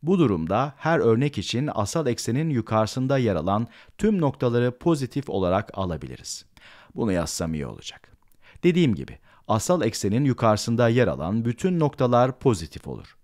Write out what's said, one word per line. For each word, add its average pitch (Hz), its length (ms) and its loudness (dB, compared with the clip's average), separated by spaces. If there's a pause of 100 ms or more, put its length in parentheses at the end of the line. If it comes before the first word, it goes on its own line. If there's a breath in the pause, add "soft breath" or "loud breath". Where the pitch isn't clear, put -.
Bu 180 160 2
durumda 107 580 0
her 160 220 0
örnek 117 400 2
için 120 360 -4
asal 135 320 -2
eksenin 127 440 -2
yukarısında 123 680 0
yer 113 160 2
alan 95 320 0 (320 loud breath)
tüm 202 220 2
noktaları 123 580 0
pozitif 139 520 -2
olarak 95 440 0
alabiliriz. 76 720 -8 (480 loud breath)
Bunu 110 180 -2
yazsam 82 420 -4
iyi 71 120 -6
olacak. - 500 -18 (460 soft breath)
Dediğim 170 320 4
gibi, - 240 -10 (300 soft breath)
asal 143 340 2
eksenin 110 420 0
yukarısında 117 640 2
yer 120 180 4
alan 87 380 -2
bütün 170 360 -2
noktalar 127 580 2
pozitif 82 500 -2
olur. 60 360 -14